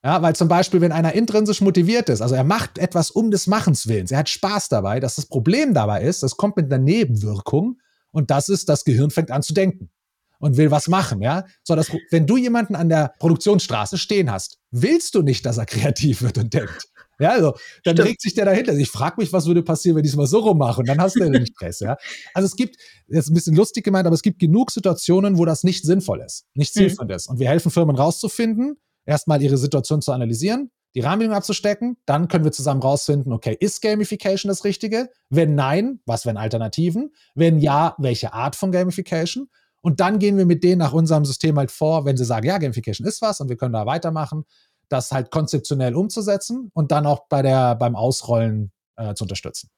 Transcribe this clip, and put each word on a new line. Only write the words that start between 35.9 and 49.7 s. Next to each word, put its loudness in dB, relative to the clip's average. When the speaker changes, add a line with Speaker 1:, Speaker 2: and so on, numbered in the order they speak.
Speaker 1:
was -4
wären -2
Alternativen? -4
Wenn 4
ja, 2
welche -2
Art -6
von -2
Gamification? -4
Und 0
dann 2
gehen 2
wir 4
mit 2
denen 4
nach 0
unserem 2
System 0
halt -2
vor, -2
wenn 0
sie 0
sagen, -2
„Ja, 0
Gamification -4
ist -6
was -2
und -6
wir -4
können -4
da -4
weitermachen“, -4
das -4
halt -4
konzeptionell -2
umzusetzen -4
und 0
dann 2
auch 0
bei 0
der, 2
beim -2
Ausrollen, -2
äh, -8
zu -8
unterstützen. -12